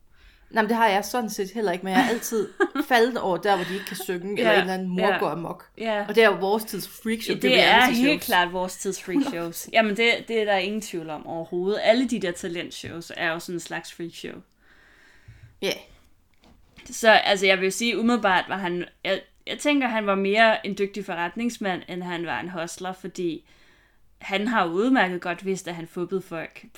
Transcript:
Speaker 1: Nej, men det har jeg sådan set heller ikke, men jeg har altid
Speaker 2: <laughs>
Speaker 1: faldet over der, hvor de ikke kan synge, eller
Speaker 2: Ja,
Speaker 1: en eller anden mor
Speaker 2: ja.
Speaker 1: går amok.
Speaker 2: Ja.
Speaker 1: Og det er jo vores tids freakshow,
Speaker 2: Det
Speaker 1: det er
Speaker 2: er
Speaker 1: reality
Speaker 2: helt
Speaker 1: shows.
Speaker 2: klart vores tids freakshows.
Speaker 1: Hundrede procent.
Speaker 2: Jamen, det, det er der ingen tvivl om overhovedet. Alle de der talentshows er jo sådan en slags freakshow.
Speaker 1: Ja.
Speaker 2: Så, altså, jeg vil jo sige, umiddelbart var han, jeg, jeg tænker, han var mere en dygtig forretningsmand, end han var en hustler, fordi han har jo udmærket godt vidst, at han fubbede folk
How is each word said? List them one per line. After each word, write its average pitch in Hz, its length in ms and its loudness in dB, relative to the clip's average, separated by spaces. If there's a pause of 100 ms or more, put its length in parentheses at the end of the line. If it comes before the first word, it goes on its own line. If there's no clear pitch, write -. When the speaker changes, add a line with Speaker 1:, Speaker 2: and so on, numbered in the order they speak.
(500)
Speaker 1:
Nej, - 120 2
men 208 60 0
det 233 80 0
har 226 120 4
jeg 202 160 2
sådan 226 260 -4
set 196 200 -6
heller 208 220 -2
ikke, 185 120 -6
men 190 100 -4
jeg 214 100 4
har 240 60 0
altid 226 420 -2 (160)
Speaker 2:
<laughs> 285 200 -4
Speaker 1:
faldet 240 300 4
over 185 180 0
der, 196 200 2
hvor 180 80 -4
de 175 100 -6
ikke 196 120 -8
kan 185 100 -10
synge, 190 420 -6
eller 226 140 4
Speaker 2:
Ja, 208 40 6
Speaker 1:
en 190 40 6
eller 185 140 -2
anden 185 140 -4
mor 185 200 0
Speaker 2:
ja. 185 100 2
Speaker 1:
går 180 100 0
amok. 165 500 -8
Speaker 2:
Ja. 214 300 -4
Speaker 1:
Og 208 60 -6
det 226 100 8
er 214 40 8
jo 196 80 4
vores 202 280 0
tids 185 240 -8
freakshow, 226 460 -4
Speaker 2:
Det - 80 -2
Speaker 1:
det 254 180 6
er - 40 6
Speaker 2:
er 196 160 8
Speaker 1:
reality 247 200 6
Speaker 2:
helt 285 220 4
Speaker 1:
shows. - 40 -8
Speaker 2:
klart 175 260 2
vores 185 240 -4
tids 190 260 -6
freakshows. 262 300 0
Speaker 1:
Hundrede 170 180 -4
procent. - 240 -12
Speaker 2:
Jamen, 214 220 4
det, 233 160 4 (160)
det 226 120 0
er 214 40 0
der 208 120 2
ingen 202 240 -2
tvivl 165 300 -8
om 151 160 -10
overhovedet. 180 560 -4
Alle 240 260 4
de 226 120 -2
der 175 120 -2
talentshows 170 840 -10
er 170 160 -2
jo 165 60 -4
sådan 175 180 -8
en 165 40 -6
slags 165 320 -12
freakshow. - 480 -12 (1200)
Speaker 1:
Ja. 196 100 -2 (1200)
Speaker 2:
Så, 226 200 4
altså, 196 360 6
jeg 190 120 6
vil 190 60 0
jo 190 60 2
sige, 226 280 0
umiddelbart 214 500 2
var - 80 -4
han, 175 280 -4 (200)
jeg, 190 180 -2 (240)
jeg - 120 -10
tænker, 285 300 2
han 220 180 -2
var 196 80 2
mere 202 520 4
en 202 120 -4
dygtig 202 260 -4
forretningsmand, 190 840 -4
end 180 140 -8
han 170 240 -6
var 131 140 -4
en 180 100 -10
hustler, 185 420 -8
fordi 180 520 -8 (760)
han 196 300 -4
har 220 180 2
jo 165 60 -4
udmærket 196 480 2
godt 180 240 -6
vidst, 190 240 -4
at 175 60 -8
han 165 140 -10
fubbede 180 340 -6
folk 160 420 -12 (140)